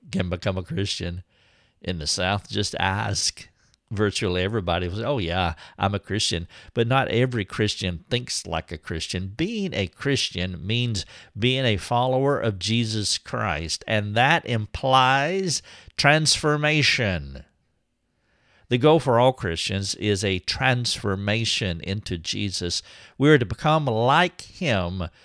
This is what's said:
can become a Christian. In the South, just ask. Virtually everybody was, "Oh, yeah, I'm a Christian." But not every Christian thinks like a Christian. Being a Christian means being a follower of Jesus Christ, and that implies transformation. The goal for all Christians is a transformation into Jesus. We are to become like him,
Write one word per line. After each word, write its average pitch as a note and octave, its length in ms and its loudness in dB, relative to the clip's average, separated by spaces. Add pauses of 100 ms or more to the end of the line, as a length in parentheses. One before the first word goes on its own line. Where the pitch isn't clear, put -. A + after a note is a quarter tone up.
(120)
can F2+ 180 -2
become F#2 300 -4
a F#2 40 -8
Christian. F2+ 600 -6 (580)
In F2+ 160 -6
the D2+ 80 -6
South, F#2+ 460 -2
just G#2 280 -4
ask. G2+ 720 -2 (420)
Virtually G2 500 0
everybody F2+ 460 -2
was, G2 140 -6
"Oh, C3 180 -2
yeah, E2+ 340 0 (240)
I'm G2 160 0
a G2+ 60 -2
Christian." F#2 480 -2 (260)
But A#2 140 0
not C3 220 2
every A#2+ 360 0
Christian F#2+ 640 -2
thinks - 380 -4
like E2 240 -4
a E2+ 60 -10
Christian. F#2 600 -6
Being G3 360 -4
a G2 120 0
Christian F#2 800 -4
means A#2 400 -2 (320)
being B2+ 260 2
a A2 140 4
follower C3 600 2
of G#2 180 0
Jesus A2 600 -2
Christ, E2+ 680 -4
and G#2 300 -2
that C#3 320 4
implies C3+ 1120 2 (340)
transformation. D3 1500 2 (1300)
The B2+ 100 4
goal D3+ 200 6
for A#2 200 2
all B2+ 140 6
Christians F#2+ 640 -4
is G2+ 280 0
a F#2+ 160 0
transformation G#2+ 1400 -2
into F#2+ 360 -6
Jesus. F2+ 640 -4 (380)
We D3 100 6
are D3+ 80 10
to A#2 80 4
become D3+ 400 0
like C3+ 560 2
him, F#2 680 -2 (160)